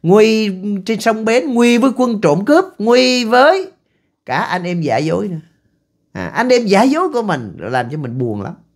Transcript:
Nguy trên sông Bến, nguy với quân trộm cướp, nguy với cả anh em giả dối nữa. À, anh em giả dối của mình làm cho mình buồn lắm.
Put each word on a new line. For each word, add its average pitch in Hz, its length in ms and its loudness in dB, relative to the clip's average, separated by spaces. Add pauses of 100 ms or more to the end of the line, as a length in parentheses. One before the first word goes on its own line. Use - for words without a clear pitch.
Nguy 214 480 4 (360)
trên 220 140 -2
sông 220 240 -2
Bến, 240 300 0
nguy 240 240 4
với 262 180 2
quân 240 240 0
trộm 165 240 2
cướp, 311 200 4 (140)
nguy 247 460 2
với 285 460 2 (560)
cả 127 120 -4
anh 180 260 -4
em 175 160 -4
giả 131 160 0
dối 165 320 -2
nữa. 165 120 -8 (720)
À, 92 140 -8
anh 247 220 -4
em 240 180 0
giả 196 160 2
dối 302 300 2
của 240 100 -2
mình 135 360 -6
làm 120 320 -4
cho 151 80 -8
mình 127 200 -8
buồn 110 240 -4
lắm. 170 120 -10 (220)